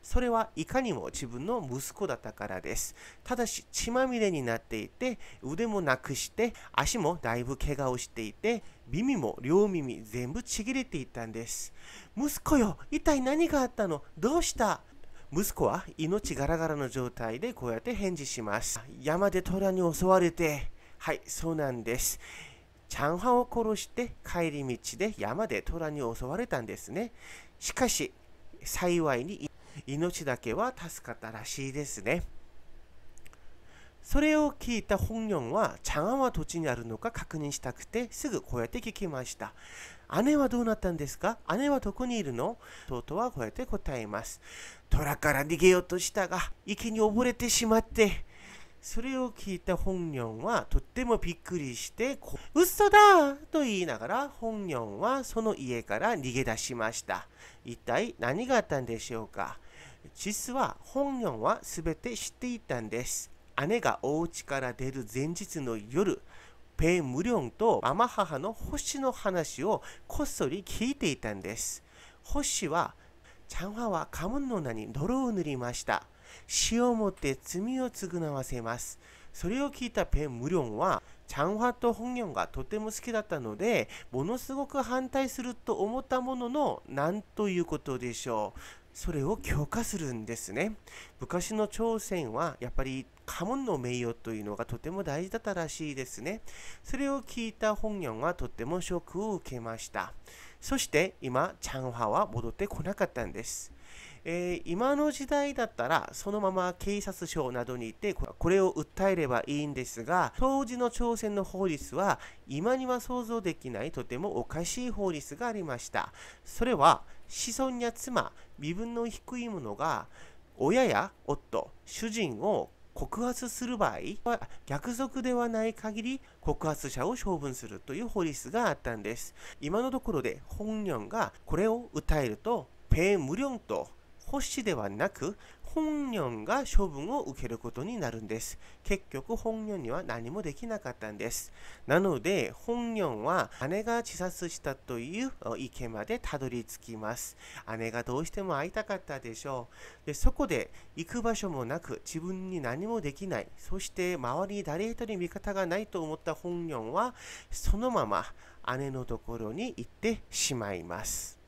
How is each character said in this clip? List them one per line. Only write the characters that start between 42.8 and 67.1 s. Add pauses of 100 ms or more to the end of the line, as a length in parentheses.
弟
は
こ
う
や
っ
て
答
え
ま
す。 (480)
「虎
か
ら
逃
げ
よ
う
と
し
た
が、 (140)
池
に
溺
れ
て
し
ま
っ
て。」 (540)
そ
れ
を
聞
い
た
本
人
は
と
っ
て
も
び
っ
く
り
し
て、
こ-、 (140)
「嘘
だ！」 (180)
と
言
い
な
が
ら、
本
人
は
そ
の
家
か
ら
逃
げ
出
し
ま
し
た。 (380)
一
体
何
が
あ
っ
た
ん
で
し
ょ
う
か。 (580)
実
は
本
人
は
す
べ
て
知
っ
て
い
た
ん
で
す。 (360)
姉
が
お
家
か
ら
出
る
前
日
の
夜、 (560)
ペ
イ・
ム